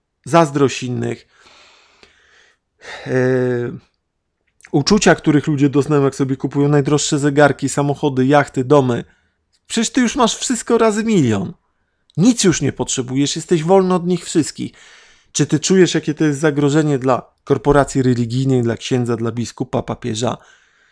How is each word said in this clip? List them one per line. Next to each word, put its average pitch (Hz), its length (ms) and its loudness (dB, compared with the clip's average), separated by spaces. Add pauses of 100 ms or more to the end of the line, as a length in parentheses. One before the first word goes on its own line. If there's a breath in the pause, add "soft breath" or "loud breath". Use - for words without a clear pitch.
(240)
zazdrość 143 580 2
innych, 120 440 -8 (1800 loud breath)
e, 135 60 -8 (1600)
uczucia, 180 420 4
których 147 320 0
ludzie 147 220 2
doznają, 139 360 0
jak 135 100 0
sobie 135 220 -4
kupują 143 320 -2
najdroższe 147 500 0
zegarki, 139 500 2
samochody, 139 580 -2
jachty, 139 380 0
domy. 127 400 2 (600)
Przecież 226 240 -2
ty - 100 -2
już 240 160 0
masz 240 200 2
wszystko - 420 -2
razy 220 260 0
milion. 127 500 0 (600)
Nic 233 280 2
już 170 160 2
nie 131 120 -2
potrzebujesz, 131 640 -4
jesteś 160 260 -2
wolny 185 320 2
od 175 120 -2
nich 180 180 -2
wszystkich. 127 480 -4 (600 soft breath)
Czy 147 140 -2
ty 156 140 -2
czujesz, 185 340 4
jakie 160 200 -4
to 156 100 -2
jest 147 160 0
zagrożenie 147 580 0
dla 127 320 -2 (140)
korporacji 143 580 2
religijnej, 123 600 0
dla 117 140 -2
księdza, 120 400 -4
dla 113 160 -6
biskupa, 117 500 -6
papieża? 113 540 -6 (560 soft breath)